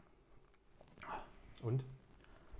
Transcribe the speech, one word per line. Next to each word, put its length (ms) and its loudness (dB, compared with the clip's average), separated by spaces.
Und? 220 10